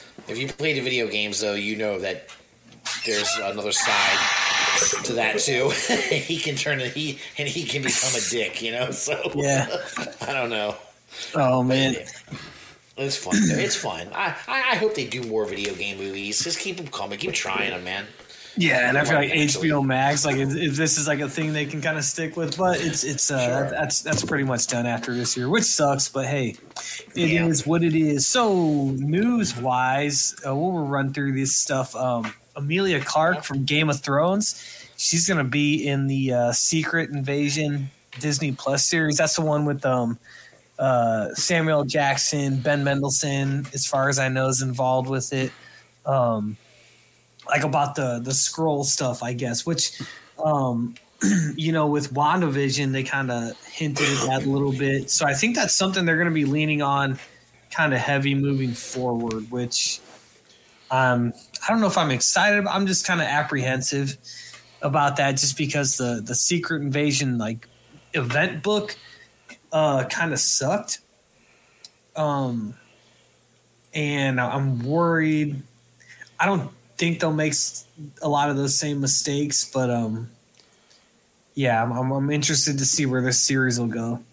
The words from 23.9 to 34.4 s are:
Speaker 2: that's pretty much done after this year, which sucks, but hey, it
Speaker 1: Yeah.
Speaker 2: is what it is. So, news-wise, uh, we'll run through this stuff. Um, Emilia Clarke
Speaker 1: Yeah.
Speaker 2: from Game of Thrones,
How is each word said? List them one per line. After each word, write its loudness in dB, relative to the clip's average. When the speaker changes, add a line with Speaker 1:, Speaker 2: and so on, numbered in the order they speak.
Speaker 2:
that's 0
pretty 0
much 0
done -2
after -2
this -2
year, -2
which 4
sucks, 2
but -2
hey, -2
it 2
Speaker 1:
Yeah. 2
Speaker 2:
is 2
what 2
it 2
is. 2
So, 2
news-wise, 2
uh, 0
we'll 0
run 0
through 0
this 2
stuff. 0
Um, -2
Emilia 0
Clarke 2
Speaker 1:
Yeah. -6
Speaker 2:
from -2
Game 2
of 0
Thrones, 0